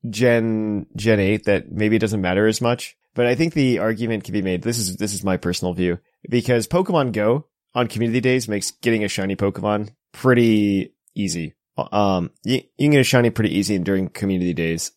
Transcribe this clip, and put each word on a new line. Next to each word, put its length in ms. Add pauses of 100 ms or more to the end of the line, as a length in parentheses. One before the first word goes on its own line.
Gen, 840
Gen 240
eight 260
that 260
maybe 260
it 20
doesn't 220
matter 260
as 140
much. 360 (160)
But 140
I 80
think 180
the 240
argument 460
can 100
be 80
made. 220
This 160
is, 180
this 160
is 100
my 140
personal 380
view, 240 (280)
because 400
Pokemon 440
Go 340 (300)
on 120
community 340
days 280
makes 220
getting 320
a 40
shiny 280
Pokemon 560 (220)
pretty 840 (180)
easy. 400 (380)
Um, 380 (140)
you, 140 (200)
you 80
can 60
get 100
a 20
shiny 280
pretty 260
easy 220
during 280
community 460
days. 440